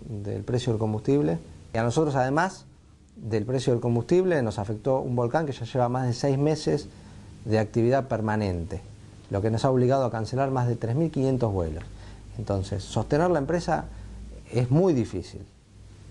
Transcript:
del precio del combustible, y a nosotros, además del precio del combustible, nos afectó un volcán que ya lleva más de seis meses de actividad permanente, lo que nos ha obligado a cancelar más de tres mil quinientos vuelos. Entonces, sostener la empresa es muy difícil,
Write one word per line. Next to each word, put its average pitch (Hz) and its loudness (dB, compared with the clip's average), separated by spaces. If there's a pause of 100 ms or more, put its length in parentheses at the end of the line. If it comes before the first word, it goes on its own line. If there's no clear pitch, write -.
del 104 -6
precio 117 0
del 110 0
combustible, 139 2 (340)
y 113 0
a 113 2
nosotros, 139 2
además 143 0 (500)
del 110 -2
precio 127 2
del 117 2
combustible, 147 2
nos 110 -2
afectó 110 0
un 135 -4
volcán 123 0
que 139 -4
ya 120 -8
lleva 123 2
más 127 -2
de 123 0
seis 135 0
meses 151 0 (560)
de 107 2
actividad 120 2
permanente, 107 -2 (500)
lo 98 0
que 110 2
nos 113 0
ha 135 6
obligado 127 4
a 110 0
cancelar 123 -2
más 123 2
de 120 2
tres 117 -2
mil 160 2
quinientos 131 2
vuelos. 85 -2 (540)
Entonces, 98 -2
sostener 151 2
la 160 4
empresa 156 0 (680)
es 123 0
muy 165 6
difícil, 101 -2 (680)